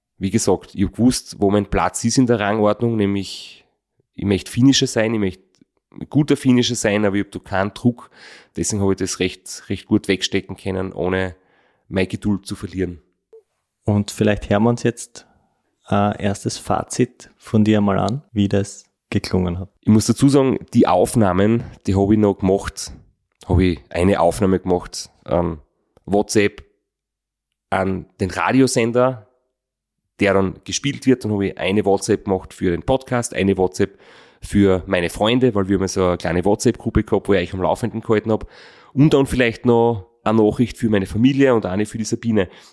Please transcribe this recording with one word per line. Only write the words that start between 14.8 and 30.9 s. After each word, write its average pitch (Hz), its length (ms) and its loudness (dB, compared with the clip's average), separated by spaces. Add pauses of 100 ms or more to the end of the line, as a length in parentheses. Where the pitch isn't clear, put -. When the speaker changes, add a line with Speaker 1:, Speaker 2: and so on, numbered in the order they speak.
Speaker 2:
jetzt - 440 -6 (580)
ein 101 300 0
erstes 101 420 -6
Fazit - 800 -4
von - 260 0
dir 107 160 4
mal 101 200 0
an, 107 320 -4
wie 101 180 0
das 101 360 -4 (240)
geklungen 90 500 -2
hat. 101 100 -12 (120)
Speaker 1:
Ich - 80 -6
muss 107 180 4
dazu 135 200 2
sagen, 135 300 4 (160)
die 117 140 4
Aufnahmen, 101 760 2 (240)
die 95 80 0
hab 98 160 2
ich 110 60 4
noch 104 220 2
gemacht, - 520 -2 (560)
hab 90 120 2
ich 90 200 0 (100)
eine 90 300 0
Aufnahme 92 400 2
gemacht, - 520 -4 (160)
ähm, 85 320 -2 (460)
WhatsApp 101 580 0 (1080)
an 95 380 -4 (120)
den 92 120 -4
Radiosender, 120 960 0 (920)
der 98 140 2
dann 95 320 0
gespielt - 400 -6